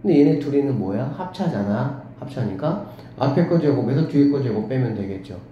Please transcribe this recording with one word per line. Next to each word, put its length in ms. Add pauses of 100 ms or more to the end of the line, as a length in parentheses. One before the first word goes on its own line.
근데 180
얘네 200
둘이는 400
뭐야? 380
합차잖아. 880 (140)
합차니까 680 (280)
앞에 300
거 120
제곱에서 480
뒤에 220
거 120
제곱 280
빼면 260
되겠죠. 420 (140)